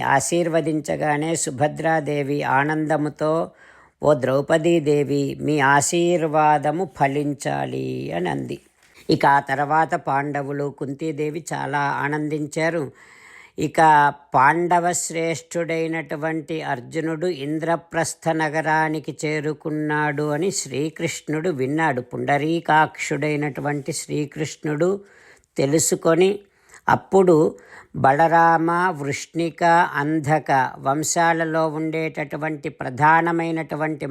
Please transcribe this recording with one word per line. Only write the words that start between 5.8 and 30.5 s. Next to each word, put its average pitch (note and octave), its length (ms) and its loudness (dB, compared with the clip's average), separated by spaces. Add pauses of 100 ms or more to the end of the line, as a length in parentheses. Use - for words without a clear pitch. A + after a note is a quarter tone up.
ఫలించాలి' C#3 960 -4 (200)
అని F3 180 -4
అంది. C3+ 280 -6 (500)
ఇక D#3 160 2 (120)
ఆ C#3 120 0
తర్వాత C#3+ 440 0 (160)
పాండవులు, C#3+ 580 -4 (120)
కుంతీదేవి D3+ 640 -6 (120)
చాలా C#3 300 -4 (160)
ఆనందించారు. D3+ 840 -4 (760)
ఇక D3+ 200 -2 (520)
పాండవ E3+ 560 4 (120)
శ్రేష్ఠుడైనటువంటి D#3+ 1700 -4
అర్జునుడు D3+ 640 -4 (160)
ఇంద్రప్రస్థ D#3+ 880 -4
నగరానికి D#3 880 0
చేరుకున్నాడు D3+ 1120 -2
అని D#3 220 -2
శ్రీకృష్ణుడు D#3 960 -4
విన్నాడు. C#3+ 520 0
పుండరీకాక్షుడైనటువంటి D3 1900 -2
శ్రీకృష్ణుడు D3+ 960 -4 (680)
తెలుసుకొని, E3 760 2 (580)
అప్పుడు F3 480 6 (600)
బలరామ, E3 760 4 (260)
వృష్ణిక, D3 680 -6 (340)
అంధక D3+ 540 0 (300)